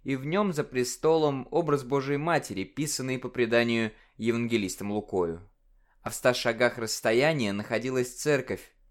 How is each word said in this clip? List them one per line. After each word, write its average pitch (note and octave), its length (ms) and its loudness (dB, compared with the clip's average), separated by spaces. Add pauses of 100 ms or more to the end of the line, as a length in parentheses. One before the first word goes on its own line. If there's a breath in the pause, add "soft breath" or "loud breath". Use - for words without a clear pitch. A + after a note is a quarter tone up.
и C3+ 120 -2
в C3 80 -6
нем F#3 300 0
за D3 100 -2
престолом C#3 840 0
образ D3 340 2
Божией C#3 340 -2
Матери, D3 460 -2
писанный C3 540 -4
по B2+ 120 -8
преданию A#2 640 2 (240 soft breath)
евангелистом A2 760 -2
Лукою. F#2 580 -2 (540)
А A2+ 80 -8
в - 40 -10
ста B2 200 2
шагах A#2 420 0
расстояния A#2+ 760 2
находилась A#2+ 600 -2
церковь, C3+ 480 -2 (300)